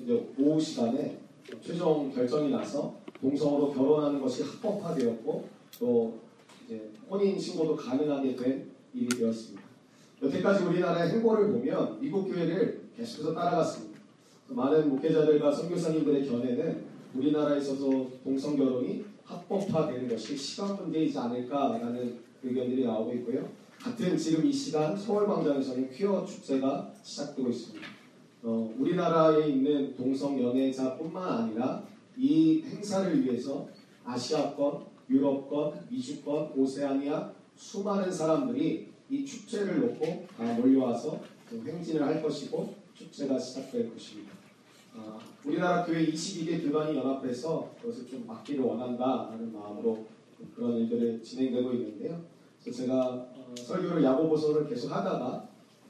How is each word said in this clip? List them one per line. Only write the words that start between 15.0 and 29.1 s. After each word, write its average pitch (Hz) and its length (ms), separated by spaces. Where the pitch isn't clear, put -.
선교사님들의 156 760
견해는 127 560
우리나라에 143 440
있어서 135 460
동성 135 320
결혼이 135 480
합법화되는 135 840
것이 131 280
시간 202 380
문제이지 160 420
않을까라는 123 1000
의견들이 127 420
나오고 113 300
있고요. - 340
같은 175 360
지금 156 280
이 139 80
시간 156 420
서울 208 320
광장에서는 135 640
퀴어 196 340
축제가 - 680
시작되고 - 460
있습니다. - 360
어, 113 340
우리나라에 160 720